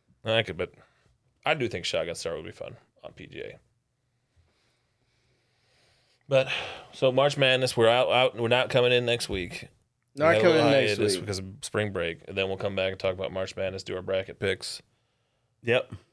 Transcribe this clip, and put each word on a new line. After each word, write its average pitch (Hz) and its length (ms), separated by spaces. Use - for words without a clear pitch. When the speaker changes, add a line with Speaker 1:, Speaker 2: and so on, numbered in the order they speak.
Speaker 1:
I 113 180
could, 92 140
but 87 140
I 151 80
do 127 140
think 92 180
shotgun 85 300
start 82 220
would 80 80
be 90 60
fun - 260
on - 100
P - 140
G - 140
A. - 180
But 135 180
so 131 180
March 139 260
Madness, 131 380
we're 113 140
out, 123 220
out, 123 260
we're 117 100
not 120 220
coming 123 220
in 123 140
next 117 240
week. - 380
Speaker 2:
Not 151 140
Speaker 1:
We 170 60
had - 20
a - 40
Speaker 2:
coming 170 160
Speaker 1:
little 151 160
Speaker 2:
in 107 120
next 104 120
Speaker 1:
hiatus 104 180
Speaker 2:
week. 87 60
Speaker 1:
because 101 180
of 95 60
spring 107 300
break, 85 360
and 98 100
then 95 100
we'll 95 100
come 101 180
back 95 160
and 95 80
talk 95 140
about 90 200
March 92 220
Madness, 95 280
do - 120
our 92 60
bracket 95 380
picks. - 420
Speaker 3:
Yep. 120 280